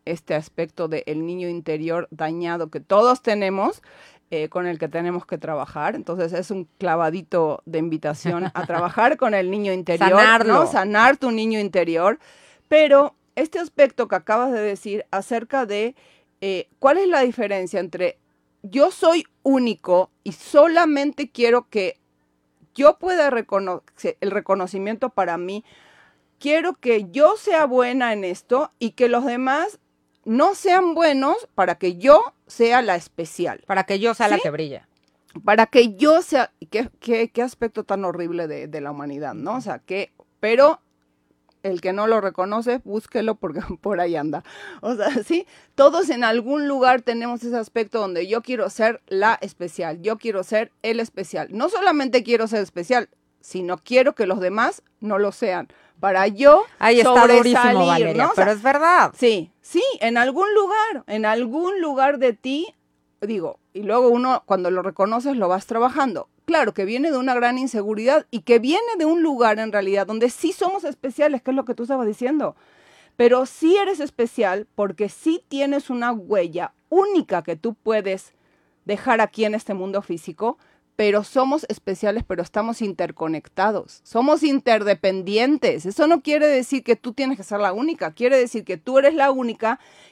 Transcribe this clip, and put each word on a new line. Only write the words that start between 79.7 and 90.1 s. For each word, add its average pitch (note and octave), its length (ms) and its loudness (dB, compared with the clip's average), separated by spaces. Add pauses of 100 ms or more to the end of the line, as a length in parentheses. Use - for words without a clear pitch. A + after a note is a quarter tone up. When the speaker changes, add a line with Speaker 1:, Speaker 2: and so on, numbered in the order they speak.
Speaker 1:
mundo F#3+ 260 -6
físico, - 580 -8 (380)
pero G#3 260 2
somos C4+ 460 -2
especiales, G#3 580 -4
pero F3 160 -6
estamos A3 400 -4
interconectados, F3+ 1200 -4
somos C#4 400 0
interdependientes. G#3 1400 0
Eso A#3+ 200 0
no D#4+ 160 4
quiere D4+ 260 2
decir C4 340 0
que A#3+ 140 2
tú A#3+ 160 -10
tienes C4+ 240 -4
que G3 80 -12
ser G3+ 160 -4
la G3 120 0
única, A3 400 -4
quiere B3 240 2
decir B3 280 0
que F#3 140 -6
tú B3+ 200 2
eres C#4 160 6
la C#4 160 2
única A#3+ 480 -2 (340)